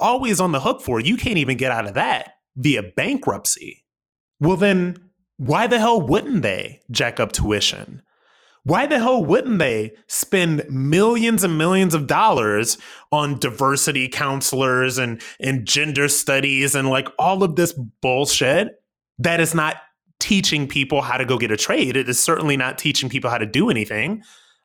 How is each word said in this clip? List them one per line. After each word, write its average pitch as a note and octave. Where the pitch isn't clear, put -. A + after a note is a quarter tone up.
always A#3
on F#3
the C#3
hook A#3+
for, A#2+
you D#3
can't A3
even C3
get C3
out A2+
of G2+
that D#3+
via B2+
bankruptcy. C3
Well, E3+
then F3+
why D3+
the A#3+
hell A3+
wouldn't G3
they -
jack A#2+
up A2
tuition? -
Why G#3
the D4
hell A#3+
wouldn't G#3+
they A2
spend E3+
millions G3
and F3
millions F3+
of D3
dollars B2+
on D3
diversity C3+
counselors C3
and, A#2+
and C3
gender C#3+
studies C#3
and, C3+
like, C3
all F#3+
of E3
this E3+
bullshit C#3
that E3+
is D#3+
not D#3+
teaching D#3
people C#3
how B2
to B2+
go B2
get A2
a G#2+
trade? G#3
It B2+
is B2
certainly D#3
not C3
teaching C#3
people B2+
how A#2+
to A2
do C3+
anything, A#2+